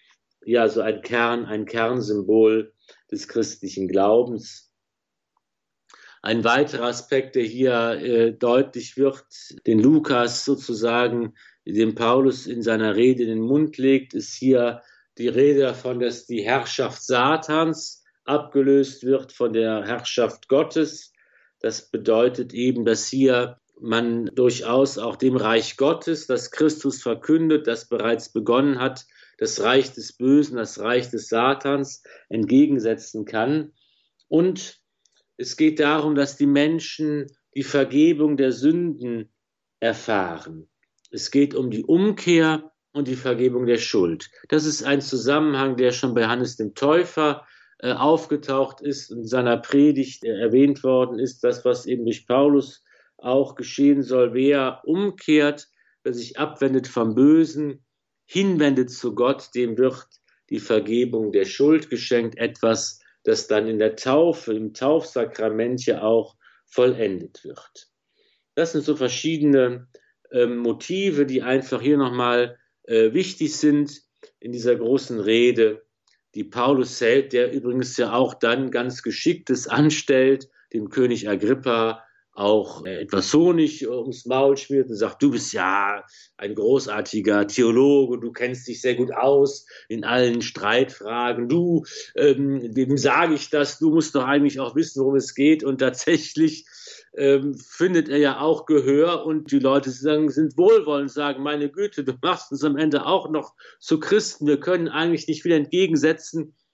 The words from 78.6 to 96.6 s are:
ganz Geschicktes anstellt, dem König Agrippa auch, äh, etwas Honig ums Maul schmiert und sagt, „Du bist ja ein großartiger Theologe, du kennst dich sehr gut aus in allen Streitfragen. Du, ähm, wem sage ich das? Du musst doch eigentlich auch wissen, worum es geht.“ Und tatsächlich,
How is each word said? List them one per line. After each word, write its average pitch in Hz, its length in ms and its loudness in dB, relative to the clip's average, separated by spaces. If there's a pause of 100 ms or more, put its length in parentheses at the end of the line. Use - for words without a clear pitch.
ganz 127 300 -6
Geschicktes 139 680 -2
anstellt, 135 800 2 (240)
dem 107 160 -6
König 120 380 0
Agrippa 113 760 -2 (340)
auch, 101 480 0
äh, 90 160 -10
etwas - 320 -4
Honig 156 560 2
ums 123 380 -8
Maul 135 300 2
schmiert 135 320 -2
und 113 60 -8
sagt, 101 280 -4
„Du 143 80 4
bist 117 220 -6
ja 98 500 -2 (340)
ein 101 160 -8
großartiger 107 920 0
Theologe, 123 720 2
du 117 120 -10
kennst 123 360 -8
dich 117 120 -12
sehr 127 140 0
gut 123 180 -2
aus 139 540 2 (240)
in 110 140 -6
allen 120 400 2
Streitfragen. 120 1080 -4
Du, 170 340 0 (320)
ähm, 139 460 2 (140)
wem 135 220 0
sage 147 360 2
ich - 160 -6
das? 147 300 -2
Du 160 100 2
musst 156 240 2
doch 135 100 0
eigentlich 139 360 0
auch 123 160 -6
wissen, 156 260 -2
worum 135 140 2
es 135 180 -2
geht.“ 151 300 2
Und 135 160 -2
tatsächlich, 156 880 -2 (520)